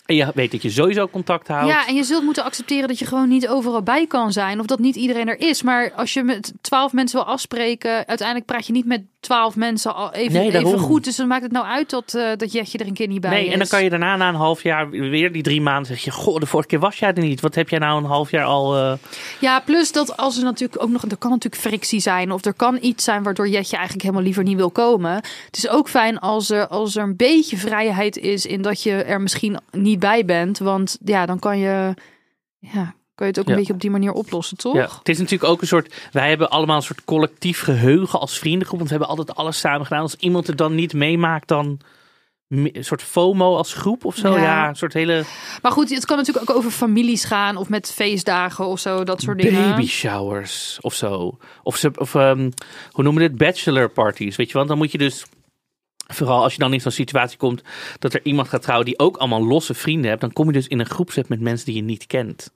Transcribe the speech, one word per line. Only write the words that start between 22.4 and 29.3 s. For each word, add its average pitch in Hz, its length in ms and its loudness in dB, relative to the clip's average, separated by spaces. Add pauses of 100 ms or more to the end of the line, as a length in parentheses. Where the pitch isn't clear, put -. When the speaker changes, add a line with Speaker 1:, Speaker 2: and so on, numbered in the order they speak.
Speaker 2:
er 202 100 0
kan 247 260 2
iets 240 240 0
zijn 208 180 0
waardoor 202 260 0
Jetje 196 280 0
eigenlijk 185 280 -6
helemaal 190 220 0
liever 190 160 0
niet 190 140 2
wil 185 140 2
komen. 220 420 4 (340)
Het - 100 -14
is - 120 -2
ook 277 200 4
fijn 226 300 2
als 214 320 -2
er, 208 180 2
als 208 280 -2
er 214 60 -2
een 196 140 -2
beetje 294 400 4
vrijheid 208 600 0
is 196 300 -2
in 196 160 -4
dat 202 200 -2
je 208 200 0
er 196 180 -2
misschien 202 380 -2 (120)